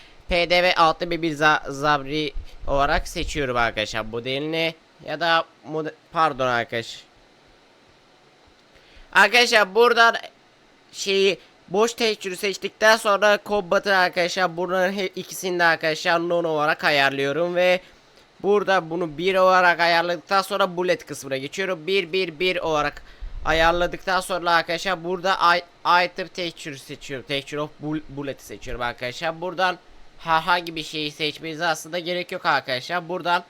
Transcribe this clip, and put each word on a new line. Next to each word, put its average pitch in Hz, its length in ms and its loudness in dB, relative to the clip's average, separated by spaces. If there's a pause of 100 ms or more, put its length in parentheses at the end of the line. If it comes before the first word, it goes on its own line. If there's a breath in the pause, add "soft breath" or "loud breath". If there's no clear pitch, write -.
(300 loud breath)
P 175 200 2
D 175 140 4
V 180 120 4
altı 165 360 2
bir, 165 100 -4
bir 156 160 -2
za-, 151 340 2
zabri 143 640 -2 (340 loud breath)
olarak 143 400 0
seçiyorum 143 500 -4
arkadaşlar 110 440 -2
modelini 139 760 -4 (300)
ya 151 140 -8
da 165 260 2 (260)
mode-, 156 220 -6 (180)
pardon 143 360 0
arkadaş. 117 560 -4 (2000 soft breath)
Arkadaşlar 214 640 4
buradan 233 400 6 (760)
şeyi 196 480 0 (280 loud breath)
boş 220 260 0
texture'ı 202 440 -4
seçtikten 208 600 2
sonra 208 480 2
combat'ı 196 500 0
arkadaşlar 180 640 0
bunların 180 360 0
he-, 190 140 -4
ikisini 185 520 -6
de 175 40 4
arkadaşlar 165 680 0
non 175 140 0
olarak 156 400 0
ayarlıyorum 139 720 2
ve 180 260 2 (600 loud breath)
burada 185 480 2
bunu 160 280 -4
bir 185 180 0
olarak 180 440 6
ayarladıktan 170 640 2
sonra 190 360 0
bullet 180 280 0
kısmına 135 320 -8
geçiyorum. 165 500 -6
Bir, 185 260 -2
bir, 170 260 -2
bir 180 180 0
olarak 147 460 -2 (420 loud breath)
ayarladıktan 175 760 2
sonra 175 300 -2
arkadaşlar 170 520 0
burada 175 540 2
i-, 175 480 2
item 180 220 -8
texture 165 500 -10
seçiyorum. 135 500 -12
Texture 143 340 -6
of 151 80 -6 (140)
bull-, 151 260 -4
bullet'i 135 360 -10
seçiyorum 117 360 -10
arkadaşlar. 127 600 -6
Buradan 180 360 -2 (420)
herhangi 170 560 0
bir 156 80 -6
şeyi 151 280 -6
seçmenize 156 540 -6
aslında 160 340 -2
gerek 175 320 -6
yok 180 140 -6
arkadaşlar. 156 640 -2
Buradan 175 400 -2